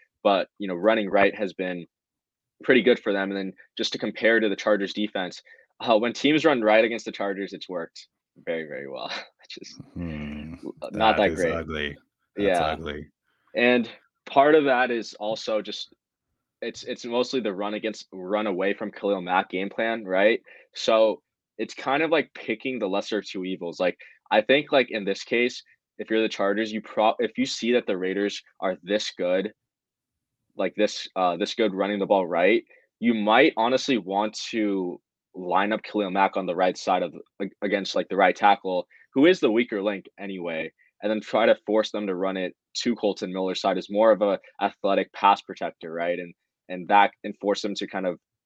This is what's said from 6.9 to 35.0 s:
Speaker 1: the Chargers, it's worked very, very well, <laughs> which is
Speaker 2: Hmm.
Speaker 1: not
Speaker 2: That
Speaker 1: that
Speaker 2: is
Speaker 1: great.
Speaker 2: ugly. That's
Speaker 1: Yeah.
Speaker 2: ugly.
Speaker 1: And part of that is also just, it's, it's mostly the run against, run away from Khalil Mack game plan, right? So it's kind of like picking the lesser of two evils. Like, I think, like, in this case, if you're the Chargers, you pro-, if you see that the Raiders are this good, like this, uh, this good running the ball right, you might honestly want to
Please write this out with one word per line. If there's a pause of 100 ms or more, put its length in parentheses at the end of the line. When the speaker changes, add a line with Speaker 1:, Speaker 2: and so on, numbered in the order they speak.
Speaker 1:
the
Chargers,
it's
worked (380)
very,
very
well,
<laughs>
which
is (140)
Speaker 2:
Hmm. (380)
Speaker 1:
not
Speaker 2:
That
Speaker 1:
that
Speaker 2:
is
Speaker 1:
great.
Speaker 2:
ugly. (380)
That's
Speaker 1:
Yeah.
Speaker 2:
ugly. (440)
Speaker 1:
And (360)
part
of
that
is
also
just, (680)
it's,
it's
mostly
the
run
against,
run
away
from
Khalil
Mack
game
plan,
right? (340)
So (340)
it's
kind
of
like
picking
the
lesser
of
two
evils.
Like, (320)
I
think,
like,
in
this
case, (360)
if
you're
the
Chargers,
you
pro-,
if
you
see
that
the
Raiders (180)
are
this
good, (1040)
like
this,
uh,
this
good
running
the
ball
right, (360)
you
might
honestly
want (180)
to (340)